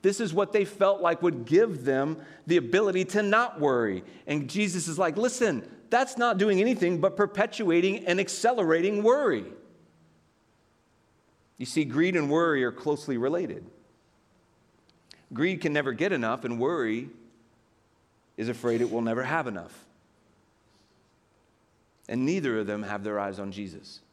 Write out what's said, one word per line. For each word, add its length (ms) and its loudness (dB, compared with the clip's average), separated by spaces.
This 160 2
is 160 -4
what 180 0
they 120 2
felt 360 2
like 220 2
would 240 0
give 380 2
them 360 0
the 80 4
ability 500 2
to 160 0
not 380 0
worry. 420 2
And 240 -4
Jesus 380 -2
is 100 -6
like, 180 0
"Listen, 500 0
that's 300 0
not 180 2
doing 240 4
anything 400 2
but 160 0
perpetuating 920 0
and 120 2
accelerating 880 2
worry." 400 2
You 80 -10
see, 180 0
greed 320 2
and 120 2
worry 360 2
are 80 0
closely 440 -4
related. 480 -2
Greed 280 0
can 120 -2
never 200 0
get 200 0
enough, 320 -2
and 160 -4
worry 480 -2
is 140 -4
afraid 320 0
it 80 0
will 100 -2
never 220 -2
have 240 -4
enough. 400 -12
And 200 -2
neither 320 0
of 80 -2
them 160 -4
have 200 -8
their 160 -4
eyes 200 -6
on 120 -8
Jesus. 500 -14